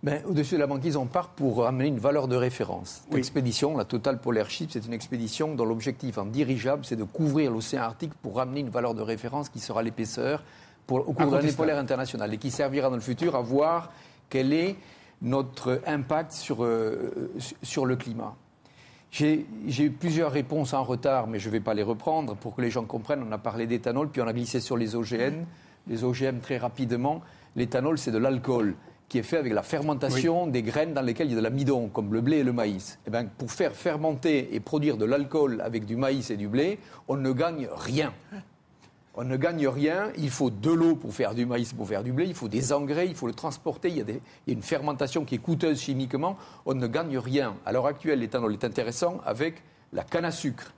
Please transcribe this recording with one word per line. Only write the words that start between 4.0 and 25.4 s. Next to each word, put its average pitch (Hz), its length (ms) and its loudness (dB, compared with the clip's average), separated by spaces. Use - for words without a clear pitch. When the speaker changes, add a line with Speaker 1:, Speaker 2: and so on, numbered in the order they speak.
Speaker 1:
Polar 110 300 2
Ship, - 240 -6
c'est 113 140 -4
une 117 80 -6
expédition 120 600 -2
dont 120 120 2
l'objectif 113 500 -2
en 101 80 -2
dirigeable, 131 640 0
c'est 123 100 -2
de 110 80 -2
couvrir 147 460 2
l'océan 113 320 -2
Arctique 117 400 -6
pour 104 140 -6
ramener 127 240 -2
une 127 100 -4
valeur 120 240 0
de 110 80 -4
référence 113 480 -4
qui 113 100 -10
sera 113 220 -2
l'épaisseur 117 600 -2
pour, 131 140 2
au - 20 -2
cours - 40 0
de - 40 0
l'année 143 140 6
Speaker 2:
Incontestable. 143 240 4
Speaker 1:
polaire 156 200 2
internationale 123 540 -2
et 107 60 -4
qui 131 120 -4
servira 135 380 0
dans 127 60 2
le 113 80 -2
futur 139 340 0
à 123 60 2
voir 156 500 2
quel 135 240 2
est 185 220 2
notre 127 680 0
impact 151 460 0
sur, 120 320 -2
euh, - 760 0
sur, - 240 -10
sur 135 220 -2
le 127 120 2
climat. 113 380 -8
J'ai, 151 340 2
j'ai 139 180 2
eu 147 60 4
plusieurs 156 420 0
réponses 143 400 0
en 135 100 2
retard, 127 440 2
mais 110 120 -4
je 104 120 -4
vais 107 100 2
pas 107 140 0
les 104 80 2
reprendre. 117 540 0
Pour 110 200 -10
que 127 60 -2
les 120 80 2
gens 117 140 -2
comprennent, 127 440 -2
on 107 40 -4
a 107 60 -4
parlé 113 280 -4
d'éthanol, 123 420 0
puis 131 140 -2
on 113 40 2
a 113 60 0
glissé 120 280 -2
sur 120 180 -2
les 113 180 0
O 117 60 0
G 113 180 -2
M. 151 240 0